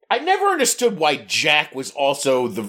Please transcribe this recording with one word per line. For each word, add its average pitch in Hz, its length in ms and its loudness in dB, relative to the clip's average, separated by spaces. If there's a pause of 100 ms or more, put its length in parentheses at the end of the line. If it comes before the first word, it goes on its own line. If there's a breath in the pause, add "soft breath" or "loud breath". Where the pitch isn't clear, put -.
(100)
I 233 80 0
never 381 280 0
understood 247 520 0
why 151 180 2
Jack 139 580 0
was 131 180 -8
also 135 560 0
the, 107 200 -6